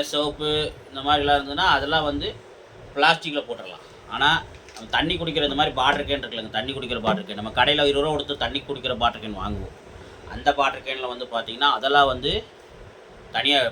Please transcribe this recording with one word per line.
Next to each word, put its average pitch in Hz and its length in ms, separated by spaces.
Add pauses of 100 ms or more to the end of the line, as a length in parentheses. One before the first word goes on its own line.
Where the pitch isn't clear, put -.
(100)
சிவப்பு 147 380 (400)
இந்த 135 120
மாதிரிலாம் 143 380
இருந்ததுன்னா 143 360
அதெல்லாம் 147 360
வந்து 143 200 (640)
பிளாஸ்டிக்கில் 147 540
போட்டுடலாம். 95 360 (300)
ஆனா 135 160 (400)
நம்ம 113 260
தண்ணி 151 200
குடிக்கிற 160 300
இந்த 135 140
மாதிரி 151 200
வாட்டர் 143 280
கேன் 139 140
இருக்குல்லங்க, 110 340
தண்ணி 123 160
குடிக்கிற 123 340
வாட்டர் 98 220
கேன், 104 120
நம்ம 107 180
கடையில 147 320
இருபது 139 140
ரூபா 151 100
கொடுத்து 143 300
தண்ணி 127 160
குடிக்கிற 127 420
வாட்டர் 113 220
கேன் 104 180
வாங்குவோம், 101 340 (580)
அந்த 123 140 (100)
வாட்டர் 131 280
கேன்ல 131 260
வந்து 123 200
பார்த்தீங்கன்னா 117 440
அதெல்லாம் 139 360
வந்து 131 200 (1000)
தனியா 135 260 (140)